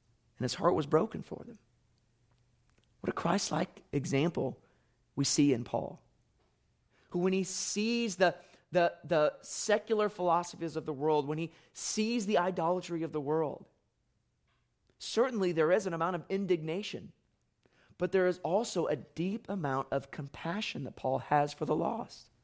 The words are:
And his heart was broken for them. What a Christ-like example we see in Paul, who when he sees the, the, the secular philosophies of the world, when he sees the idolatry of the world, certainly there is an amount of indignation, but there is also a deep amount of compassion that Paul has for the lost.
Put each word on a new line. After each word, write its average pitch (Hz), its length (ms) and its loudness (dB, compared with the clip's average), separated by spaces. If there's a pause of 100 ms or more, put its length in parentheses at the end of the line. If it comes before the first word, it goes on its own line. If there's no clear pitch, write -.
(400)
And 127 60 -2
his 120 100 -4
heart 180 180 2
was 151 140 2
broken 160 340 2
for - 240 -12
them. - 140 -18 (1400)
What - 80 -4
a - 40 0
Christ-like - 800 -2
example 139 680 0 (560)
we 139 100 0
see 143 280 4
in 120 100 0
Paul, - 380 -4 (1120)
who 180 80 -2
when 185 140 2
he 190 100 2
sees 220 720 -2
the, 180 180 4 (380)
the, 170 220 4 (100)
the 151 380 2
secular 214 680 0
philosophies 170 640 -2
of 160 120 -6
the 160 60 -4
world, 147 340 2
when 156 100 -2
he 165 140 -6 (220)
sees 220 520 0
the 196 140 2
idolatry 175 640 0
of 147 80 -6
the 151 100 -4
world, 151 440 -2 (1300)
certainly 220 520 0
there 160 200 4
is 196 140 4
an 175 80 -2
amount 170 220 0
of 160 120 -6
indignation, 180 840 -2 (880)
but 180 120 -2
there 185 160 4
is 180 160 0
also 180 440 0
a 151 80 0
deep 185 520 -4
amount 143 440 -2
of 135 200 -2
compassion 165 720 -6
that - 120 -10
Paul 131 240 -2
has 147 340 2
for 156 120 -6
the 156 100 0
lost. - 500 -4 (180)